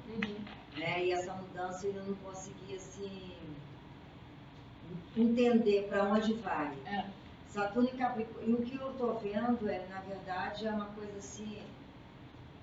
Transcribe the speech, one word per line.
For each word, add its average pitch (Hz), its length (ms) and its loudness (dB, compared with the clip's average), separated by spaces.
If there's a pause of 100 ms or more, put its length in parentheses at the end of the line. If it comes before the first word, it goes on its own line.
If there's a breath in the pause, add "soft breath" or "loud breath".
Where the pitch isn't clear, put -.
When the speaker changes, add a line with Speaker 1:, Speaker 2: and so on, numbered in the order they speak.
Speaker 1:
Uhum. 208 720 -8
Speaker 2:
Né? 175 280 0
E 180 60 2
essa 180 200 -2
mudança 185 540 -6
eu 196 60 0
ainda 196 120 -6
não 196 120 -2
consegui, 190 600 -10
assim, 190 560 -10 (1800)
entender 226 720 8
pra 202 160 6
onde 220 300 6
vai. 147 420 0 (100)
Speaker 1:
É. 202 180 -2 (440)
Speaker 2:
Saturno 208 440 4
e - 40 -6
Capricórnio, 226 540 0
e 240 40 10
o 240 120 4
que 277 100 -6
eu 269 180 -4
tô 226 200 2
vendo 214 540 2
é, 185 200 0
na 190 120 -6
verdade, 190 680 -4
é 214 60 2
uma 208 140 0
coisa 208 320 -8
assim, 208 440 -10 (1000)